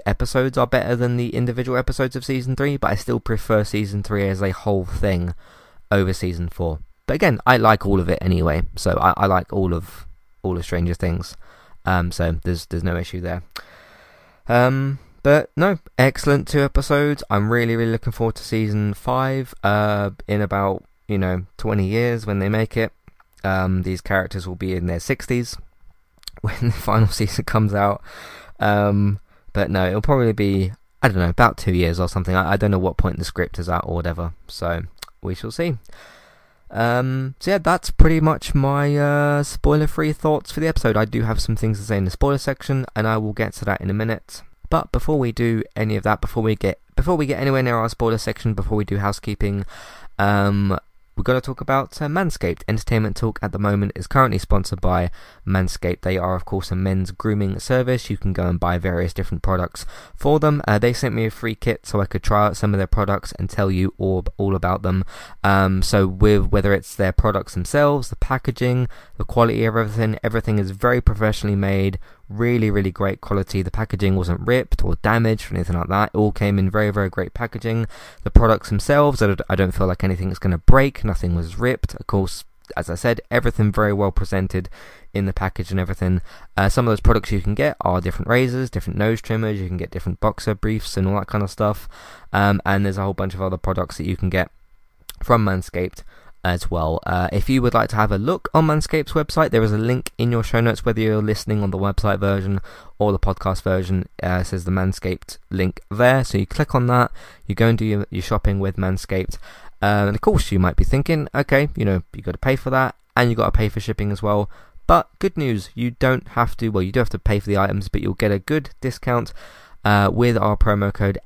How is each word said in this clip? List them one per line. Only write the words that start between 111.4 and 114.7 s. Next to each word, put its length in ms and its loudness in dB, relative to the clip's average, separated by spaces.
you 100 -2
know, 160 2
you 80 -12
gotta 160 -8
pay 180 0
for 140 -6
that, 260 0
and 140 4
you 60 0
gotta 160 0
pay 180 4
for 100 -6
shipping 320 -4
as 120 -4
well." 260 0